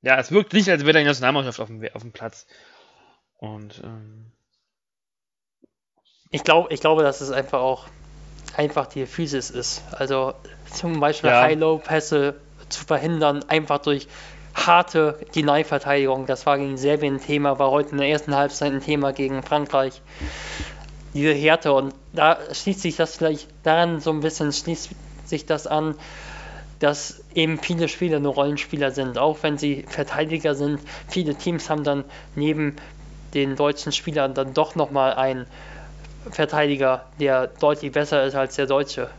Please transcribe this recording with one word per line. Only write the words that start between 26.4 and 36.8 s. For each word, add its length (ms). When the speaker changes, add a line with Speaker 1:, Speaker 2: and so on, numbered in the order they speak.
Speaker 2:
dass 440
eben 240
viele 300
Spieler 320
nur 140
Rollenspieler 580
sind, 260
auch 240
wenn 160
sie 300
Verteidiger 680
sind. 260
Viele 260
Teams 360
haben 140
dann 200
neben 420
den 200
deutschen 380
Spielern 420
dann 200
doch 200
nochmal 400
einen 320
Verteidiger, 760